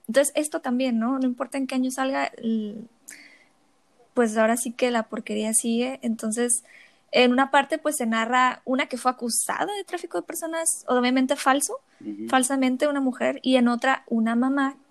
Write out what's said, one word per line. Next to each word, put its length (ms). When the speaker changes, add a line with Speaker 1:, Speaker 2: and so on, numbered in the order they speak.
Speaker 1:
Entonces, 280
esto 260
también, 380
¿no? 180
No 80
importa 320
en 80
qué 80
año 160
salga, 360
el, 500
pues 240
ahora 200
sí 140
que 200
la 120
porquería 500
sigue. 480
Entonces, 640
en 200
una 200
parte, 260
pues, 200
se 80
narra 600
una 220
que 100
fue 140
acusada 640
de 100
tráfico 360
de 80
personas, 600
obviamente 480
falso, 440
Speaker 2:
Ujú. 260
Speaker 1:
falsamente 600
una 140
mujer, 400
y 140
en 120
otra, 400
una 280
mamá 400